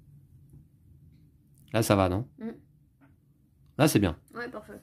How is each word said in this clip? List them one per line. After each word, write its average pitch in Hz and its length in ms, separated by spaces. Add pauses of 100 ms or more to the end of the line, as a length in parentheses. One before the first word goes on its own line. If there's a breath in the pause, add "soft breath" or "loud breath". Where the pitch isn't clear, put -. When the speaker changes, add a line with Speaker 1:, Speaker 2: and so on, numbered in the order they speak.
(1700)
Speaker 1:
Là, 110 80
ça 107 140
va, 95 120
non ? 98 180 (120)
Speaker 2:
Mm. 220 100 (1300)
Speaker 1:
Là, 151 120
c'est 127 100
bien. 92 180 (180)
Speaker 2:
Ouais, 240 140
parfait. - 340